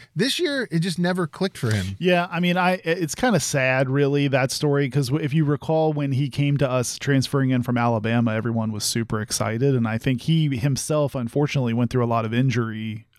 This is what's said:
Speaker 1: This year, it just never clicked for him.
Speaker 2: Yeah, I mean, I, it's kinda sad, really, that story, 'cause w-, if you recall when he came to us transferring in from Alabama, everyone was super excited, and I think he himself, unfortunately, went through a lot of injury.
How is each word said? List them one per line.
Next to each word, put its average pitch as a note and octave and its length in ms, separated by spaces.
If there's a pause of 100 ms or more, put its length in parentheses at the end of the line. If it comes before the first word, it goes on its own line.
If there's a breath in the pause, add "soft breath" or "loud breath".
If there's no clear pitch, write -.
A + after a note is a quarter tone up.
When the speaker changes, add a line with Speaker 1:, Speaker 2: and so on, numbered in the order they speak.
(140 loud breath)
Speaker 1:
This A#3+ 240
year, C#4+ 320
it E3 100
just F3 180
never F3+ 280
clicked - 320
for A#2 120
him. G2 280
Speaker 2:
Yeah, F3+ 320
I E3+ 100
mean, F3 160
I, F#3 280
it's E3+ 300
kinda A3+ 260
sad, C3 480
really, C#3+ 400
that C3+ 220
story, C#3+ 400
'cause C3+ 180
w-, D#3 160
if C3+ 100
you D#3+ 100
recall D#3 480
when C#3+ 200
he C3+ 180
came C#3+ 280
to C3+ 120
us B2+ 280
transferring C3+ 520
in B2+ 120
from B2 160
Alabama, A#2 560
everyone A2+ 380
was G#2 120
super A2+ 360
excited, A2+ 540
and A#2 140
I A2 100
think B2+ 240
he D#3 340
himself, C#3+ 580
unfortunately, C3 580
went A#2 180
through B2 140
a - 20
lot A#2 180
of G#2+ 100
injury. A2 720 (120)